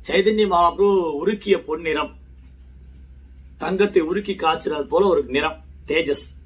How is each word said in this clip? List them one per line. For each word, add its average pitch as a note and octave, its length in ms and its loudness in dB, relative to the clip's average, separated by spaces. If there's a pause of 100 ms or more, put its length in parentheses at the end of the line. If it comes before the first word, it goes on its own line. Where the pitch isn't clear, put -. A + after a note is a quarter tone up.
சைதன்ய G3 460 2
மகாபிரபு F3 640 2
உருக்கிய F#3+ 460 0
பொன்னிறம், D#3 560 -4 (1400)
தங்கத்தை F#3+ 440 2
உருக்கி F#3+ 320 -4
காய்ச்சிறது D#3 540 -2
போல F3 200 2
ஒரு D3+ 200 2
நிறம், D3 360 -4 (240)
தேஜஸ். D#3 480 -2 (100)